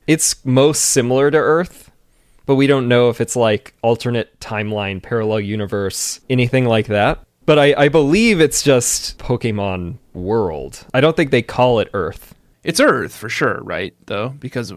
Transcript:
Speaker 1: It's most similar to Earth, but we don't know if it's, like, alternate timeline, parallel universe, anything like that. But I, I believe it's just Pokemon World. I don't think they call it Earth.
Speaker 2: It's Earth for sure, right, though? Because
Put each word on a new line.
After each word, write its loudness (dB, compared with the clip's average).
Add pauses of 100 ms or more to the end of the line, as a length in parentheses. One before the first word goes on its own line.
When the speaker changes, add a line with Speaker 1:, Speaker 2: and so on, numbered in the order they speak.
Speaker 1:
It's 0
most 2
similar 2
to 2
Earth, 0 (560)
but 0
we 2
don't 2
know 4
if -4
it's, -4
like, 0
alternate -2
timeline, -6
parallel -2
universe, -6 (100)
anything 0
like 2
that. 0 (240)
But 6
I, 6 (120)
I 2
believe 4
it's 2
just 0
Pokemon -4 (180)
World. -4
I 2
don't 2
think 0
they 4
call 0
it -2
Earth. -8 (280)
Speaker 2:
It's -4
Earth 0
for -12
sure, -4
right, -8 (100)
though? -6 (100)
Because -10